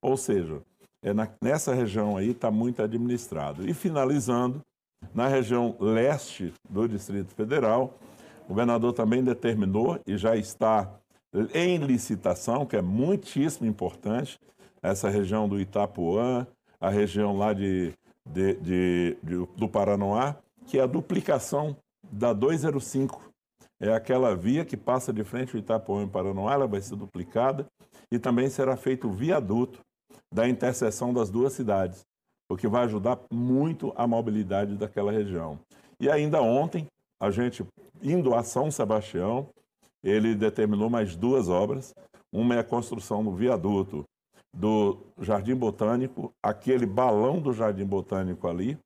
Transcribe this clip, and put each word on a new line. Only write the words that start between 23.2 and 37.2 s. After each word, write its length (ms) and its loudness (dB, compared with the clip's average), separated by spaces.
É 120 2
aquela 420 2
via 280 0
que 140 -6
passa 340 -2
de 120 -2
frente 320 -6
ao 40 -2
Itapuã 440 -2
em 40 -4
Paranoá, 460 -2
ela 140 2
vai 140 -2
ser 140 -10
duplicada 680 -2
e 80 0
também 300 2
será 260 0
feito 320 -2
o 40 -2
viaduto 680 0
da 160 2
interseção 680 0
das 160 0
duas 240 2
cidades, 480 -2
o 80 -4
que 100 -2
vai 160 4
ajudar 360 0
muito 640 0
a 100 0
mobilidade 720 0
daquela 360 -2
região. 460 -4
E 100 2
ainda 320 2
ontem, 440 2